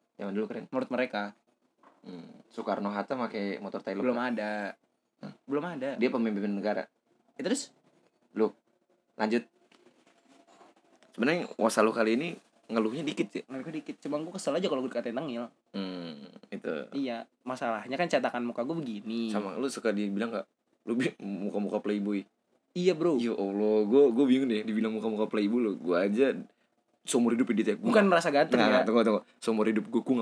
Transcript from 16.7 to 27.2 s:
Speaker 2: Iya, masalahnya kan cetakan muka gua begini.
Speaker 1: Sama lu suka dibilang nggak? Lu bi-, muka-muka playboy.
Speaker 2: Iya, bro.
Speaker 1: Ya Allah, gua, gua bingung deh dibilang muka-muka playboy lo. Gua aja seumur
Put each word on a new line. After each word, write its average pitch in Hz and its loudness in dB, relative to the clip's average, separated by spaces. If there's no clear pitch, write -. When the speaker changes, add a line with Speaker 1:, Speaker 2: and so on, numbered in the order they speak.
Speaker 2:
Iya, 123 -6
masalahnya 123 -4
kan 170 -2
cetakan 123 0
muka 120 -4
gua 165 -4
begini. 113 -6
Speaker 1:
Sama 104 -4
lu 127 -2
suka 113 -2
dibilang 104 -2
nggak? 104 -6
Lu 117 -2
bi-, 120 0
muka-muka 101 -4
playboy. 104 -2
Speaker 2:
Iya, 180 4
bro. 160 2
Speaker 1:
Ya 117 0
Allah, 104 2
gua, 131 8
gua 123 4
bingung 131 4
deh 107 0
dibilang 110 0
muka-muka 110 -2
playboy 110 2
lo. 104 2
Gua 87 2
aja 113 4
seumur 120 4